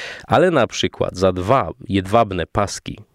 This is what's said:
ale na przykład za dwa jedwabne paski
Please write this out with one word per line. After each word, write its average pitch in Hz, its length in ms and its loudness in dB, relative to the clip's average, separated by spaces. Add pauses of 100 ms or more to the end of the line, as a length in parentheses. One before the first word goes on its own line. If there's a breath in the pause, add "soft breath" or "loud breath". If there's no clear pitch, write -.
(260 loud breath)
ale 160 240 4
na 143 160 2
przykład - 500 -4
za 92 160 2
dwa 92 380 0 (180)
jedwabne 95 580 0
paski - 520 -6 (160)